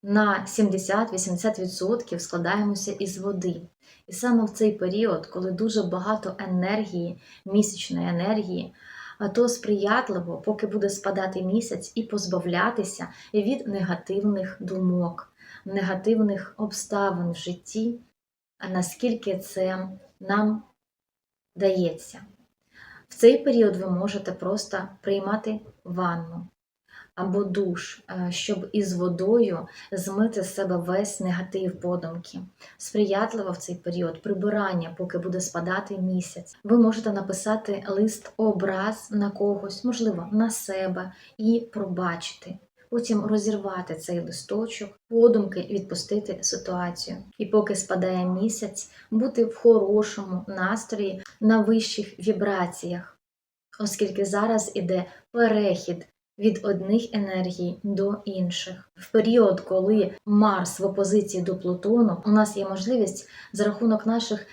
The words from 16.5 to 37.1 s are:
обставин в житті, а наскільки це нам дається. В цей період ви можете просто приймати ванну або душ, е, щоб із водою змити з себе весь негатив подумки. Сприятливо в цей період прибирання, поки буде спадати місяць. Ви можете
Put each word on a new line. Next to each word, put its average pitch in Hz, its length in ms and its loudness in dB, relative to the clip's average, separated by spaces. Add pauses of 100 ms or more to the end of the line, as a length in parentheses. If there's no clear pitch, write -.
обставин 196 720 -2
в 170 60 -6
житті, 220 640 -6 (580)
а 190 100 -10
наскільки 185 720 -2
це 185 500 -4 (320)
нам 214 420 2 (960)
дається. 180 640 0 (880)
В - 60 -20
цей 247 300 8
період 226 320 4
ви 185 140 -4
можете 196 420 -2
просто 196 460 -4 (220)
приймати 208 600 -2 (240)
ванну 170 640 -4 (680)
або 196 280 0
душ, 185 680 -4
е, 180 220 -4
щоб 185 400 -4
із 190 200 0
водою 180 760 2 (240)
змити 202 500 0
з 277 120 -6
себе 190 220 0
весь 185 440 -2
негатив 180 600 -4
подумки. 175 580 -6 (380)
Сприятливо 208 760 0
в 175 60 -6
цей - 180 -10
період 175 480 -4
прибирання, 190 760 -2
поки 185 200 -4
буде 180 220 -4
спадати 185 580 -4
місяць. 185 680 -4
Ви 226 140 6
можете 220 340 4